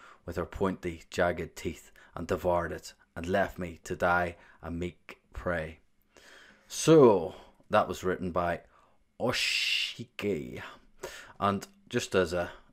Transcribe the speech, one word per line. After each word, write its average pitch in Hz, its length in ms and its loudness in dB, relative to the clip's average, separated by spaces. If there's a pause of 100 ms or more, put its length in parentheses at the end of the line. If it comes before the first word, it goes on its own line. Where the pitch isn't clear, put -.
(260)
with 85 120 -10
her 85 80 -2
pointy, 87 680 -4
jagged 87 440 0
teeth - 360 -10 (240)
and 85 100 -10
devoured 87 460 -2
it, 82 220 -14 (220)
and 85 120 -10
left 92 320 0
me 87 240 -10
to - 120 -8
die 87 420 0 (260)
a 82 80 -10
meek 85 480 -10 (140)
prey. 80 460 -6 (880)
So, 113 680 6 (340)
that 104 180 4
was 90 160 -8
written 92 280 -2
by 87 300 -2 (580)
Oshiki. - 1400 -4 (760)
And 98 260 0 (240)
just - 240 -4
as 90 200 4
a 87 180 -2 (220)